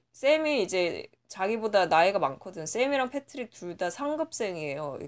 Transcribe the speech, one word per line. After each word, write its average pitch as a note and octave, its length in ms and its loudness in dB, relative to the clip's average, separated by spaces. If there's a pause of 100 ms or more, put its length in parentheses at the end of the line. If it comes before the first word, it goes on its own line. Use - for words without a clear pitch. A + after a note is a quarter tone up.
(140)
샘이 D4+ 500 2
이제 F3 440 0 (200)
자기보다 G3+ 600 2
나이가 F3 320 4
많거든. D#3 460 -4
샘이랑 C4 440 0
패트릭 C4+ 420 -10
둘 F3 260 -12
다 F3+ 120 -2
상급생이에요. F3 1120 -4
이 D3 60 -10